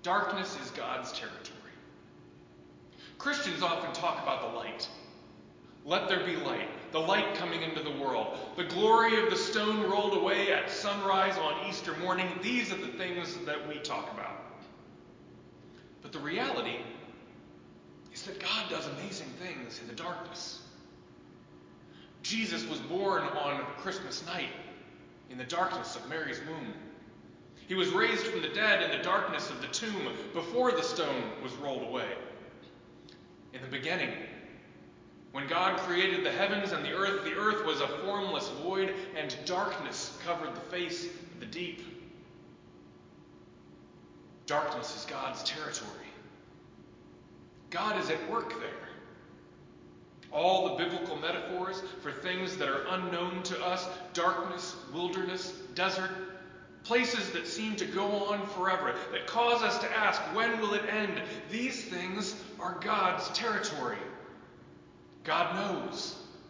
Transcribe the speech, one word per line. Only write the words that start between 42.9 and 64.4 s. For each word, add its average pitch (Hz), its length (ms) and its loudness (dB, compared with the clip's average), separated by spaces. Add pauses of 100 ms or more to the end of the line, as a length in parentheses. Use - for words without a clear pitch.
Darkness 147 500 0
is - 80 -10
God's 135 380 -6
territory. 123 480 -4 (1900)
God 202 240 0
is - 80 0
at 160 220 0
work 226 280 0
there. - 300 -8 (1400)
All 185 380 6
the 180 120 0
biblical 175 340 0
metaphors 180 680 -2 (200)
for 147 80 -4
things 180 460 -2
that 139 140 2
are 139 180 0
unknown 180 540 0
to 180 240 -2
us, 180 200 2 (280)
darkness, 175 600 2 (200)
wilderness, 180 580 -2 (220)
desert, 190 360 2 (720)
places 233 480 4
that 170 140 -2
seem 214 300 -2
to - 80 0
go 202 480 2
on 196 140 2
forever, 185 480 2 (180)
that 190 140 -2
cause 240 360 6
us 208 180 4
to 208 140 0
ask, 214 280 4 (120)
"When 226 240 4
will 214 140 2
it 208 140 2
end?" 202 360 0 (280)
These 240 340 -2
things 185 580 -4 (160)
are 175 220 -4
God's 190 560 4
territory. 214 600 0 (1300)